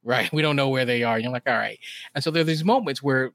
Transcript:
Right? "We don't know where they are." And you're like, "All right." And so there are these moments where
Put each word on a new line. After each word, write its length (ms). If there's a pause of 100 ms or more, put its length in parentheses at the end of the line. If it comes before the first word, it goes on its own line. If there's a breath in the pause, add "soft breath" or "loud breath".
Right? 280
"We 100
don't 140
know 140
where 140
they 200
are." 120
And 80
you're 80
like, 160
"All 60
right." 240 (360 loud breath)
And 100
so 80
there 100
are 20
these 200
moments 380
where 320